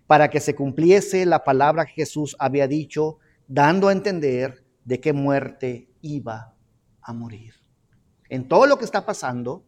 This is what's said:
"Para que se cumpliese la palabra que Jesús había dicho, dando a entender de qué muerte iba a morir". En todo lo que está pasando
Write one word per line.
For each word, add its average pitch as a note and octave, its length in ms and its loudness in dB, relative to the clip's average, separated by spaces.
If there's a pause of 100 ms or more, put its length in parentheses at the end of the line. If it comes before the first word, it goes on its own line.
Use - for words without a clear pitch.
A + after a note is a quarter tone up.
"Para D3 240 6
que D3 120 -2
se C#3+ 120 -2
cumpliese F3+ 720 2
la E3 200 2
palabra D3 400 2
que - 80 -12
Jesús D3+ 460 -6
había C#3 280 0
dicho, D#3 520 -4 (280)
dando D3+ 400 2
a G3 60 4
entender D3 720 -4 (180)
de B2 160 -6
qué D3+ 140 -2
muerte C3+ 760 -4 (140)
iba A#2 520 -12 (480)
a A#2 120 -16
morir". A2+ 400 -16 (760)
En B2+ 220 -10
todo G3+ 160 6
lo C#4 120 4
que C#4 60 -10
está G3+ 220 -4
pasando B2+ 640 -8